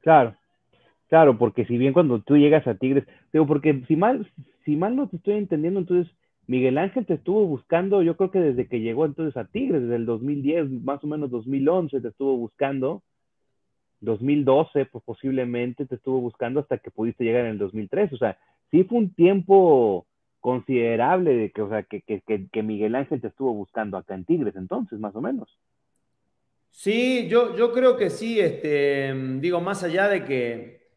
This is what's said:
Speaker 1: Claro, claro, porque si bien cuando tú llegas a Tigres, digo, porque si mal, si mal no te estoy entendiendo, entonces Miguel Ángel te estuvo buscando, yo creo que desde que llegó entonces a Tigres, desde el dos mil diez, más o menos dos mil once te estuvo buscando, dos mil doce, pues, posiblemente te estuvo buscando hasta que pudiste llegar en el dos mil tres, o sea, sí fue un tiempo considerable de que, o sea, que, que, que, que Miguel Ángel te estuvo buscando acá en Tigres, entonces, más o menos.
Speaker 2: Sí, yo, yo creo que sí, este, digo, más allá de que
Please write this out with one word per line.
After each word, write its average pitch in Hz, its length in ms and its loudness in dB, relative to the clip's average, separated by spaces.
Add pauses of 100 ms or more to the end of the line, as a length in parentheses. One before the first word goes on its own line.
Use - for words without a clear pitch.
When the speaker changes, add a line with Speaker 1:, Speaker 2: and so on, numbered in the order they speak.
Speaker 1:
Claro, 139 360 4 (720)
claro, 151 280 8
porque 117 300 0
si 120 100 -2
bien 135 160 2
cuando 131 300 2
tú 147 160 4
llegas 147 280 6
a 117 80 0
Tigres, 135 300 0 (280)
digo, 156 140 4
porque 139 400 0
si 156 100 2
mal, 214 340 0 (340)
si 147 120 0
mal 208 200 -2
no 269 120 -2
te 185 80 -12
estoy 202 180 -2
entendiendo, 185 460 -2
entonces 180 340 -2 (320)
Miguel 127 320 0
Ángel 196 260 -2
te 180 100 -2
estuvo 196 320 0
buscando, 180 560 0
yo 165 140 0
creo 185 140 -2
que 190 100 0
desde 127 280 0
que 120 120 -4
llegó 113 260 -2
entonces 147 300 -6
a 120 100 -8
Tigres, 208 360 -2
desde 120 140 -2
el 117 100 -4
dos 117 160 -4
mil 143 200 -4
diez, 151 280 0
más 131 320 -6
o 147 40 -8
menos 147 240 -6
dos 120 160 -6
mil 135 220 0
once 165 320 -2
te 117 80 -8
estuvo 135 280 -2
buscando, 135 680 -4 (1000)
dos 107 200 -4
mil 143 240 0
doce, 135 420 2
pues, - 180 -18
posiblemente 123 840 -6
te 127 100 -10
estuvo 131 240 -4
buscando 123 400 -4
hasta 135 180 -4
que - 120 -14
pudiste 117 340 -6
llegar 117 200 2
en 113 80 -6
el 107 60 -8
dos 98 160 -6
mil 107 140 -8
tres, 180 240 -2
o 127 40 -10
sea, 110 220 -4 (320)
sí 180 140 4
fue 233 140 -2
un 202 160 0
tiempo 170 920 4 (340)
considerable 127 960 0
de 107 160 -2
que, 107 100 -6
o 101 60 -4
sea, 107 160 -4
que, 101 180 -12
que, 104 240 -8
que, 98 220 -4
que 110 160 -4
Miguel 107 320 -2
Ángel 139 240 -4
te 113 80 -10
estuvo 127 260 -4
buscando 104 420 -8
acá 92 200 -10
en 92 80 -10
Tigres, 139 320 -2
entonces, 113 420 -8
más 107 160 -10
o 110 60 -10
menos. 233 360 -8 (1120)
Speaker 2:
Sí, 240 580 -2
yo, 220 260 2
yo 233 180 0
creo 247 240 4
que 202 140 0
sí, 226 300 -4
este, 143 760 0 (240)
digo, 170 220 -2
más 190 240 -6
allá 180 240 0
de 196 160 0
que 127 720 -6